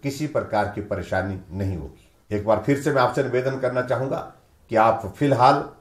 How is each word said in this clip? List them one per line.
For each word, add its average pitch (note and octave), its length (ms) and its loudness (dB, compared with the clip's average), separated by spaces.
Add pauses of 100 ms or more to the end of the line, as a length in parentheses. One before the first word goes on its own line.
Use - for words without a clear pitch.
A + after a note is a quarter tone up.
किसी C#3 240 -4
प्रकार G#2 480 -2
की G#2 60 -6
परेशानी F#2+ 580 -4 (120)
नहीं F#2+ 260 -4
होगी। - 580 -12
एक G2+ 100 -2
बार G#2+ 200 4
फिर C#3 160 2
से D3+ 100 0
मैं C3+ 100 2
आपसे B2 220 0
निवेदन B2+ 360 -2
करना B2+ 220 -2
चाहूँगा B2+ 360 -2 (540)
कि A2+ 40 0
आप A2 300 4 (120)
फिलहाल C3+ 460 4 (180)